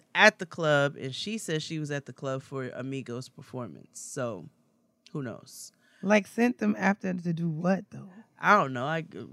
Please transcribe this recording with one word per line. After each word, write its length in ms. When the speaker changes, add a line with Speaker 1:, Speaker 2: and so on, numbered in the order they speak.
Speaker 1:
at 260
the 60
club, 520
and 160
she 240
said 240
she 180
was 120
at 140
the 80
club 300
for 260
Amigos' 580
performance. 720
So, 460
who 100
knows? 520
Speaker 2:
Like, 260
sent 320
them 200
after 340
to 200
do 160
what, 400
though? 200
Speaker 1:
I 160
don't 180
know. 120
I 160
g-, 320